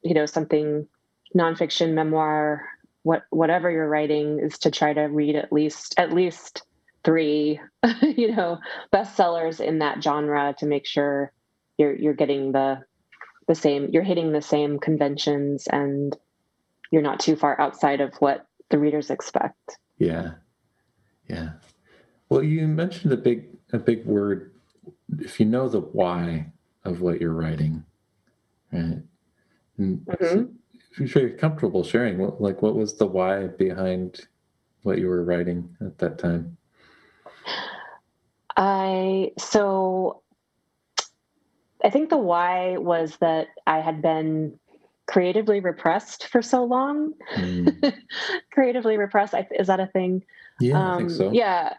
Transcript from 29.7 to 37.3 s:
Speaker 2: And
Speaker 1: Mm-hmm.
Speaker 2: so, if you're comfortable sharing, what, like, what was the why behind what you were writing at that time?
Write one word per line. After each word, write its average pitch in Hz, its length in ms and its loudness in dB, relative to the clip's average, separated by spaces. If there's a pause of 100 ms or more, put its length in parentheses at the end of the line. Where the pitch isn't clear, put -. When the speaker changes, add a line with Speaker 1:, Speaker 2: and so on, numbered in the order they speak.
Speaker 2:
And 95 300 -2
Speaker 1:
Mm-hmm. 185 180 -2
Speaker 2:
so, 202 220 2 (560)
if 127 120 -4
you're 127 160 4
comfortable 110 520 0
sharing, 113 360 0
what, - 220 -2
like, 98 200 0
what 107 140 2
was 107 200 -2
the 107 100 4
why 95 420 0
behind 92 800 -2 (560)
what 95 140 0
you 95 100 -2
were 90 180 0
writing 87 560 -2
at 98 160 -10
that 82 200 -4
time? 85 380 -4 (2000)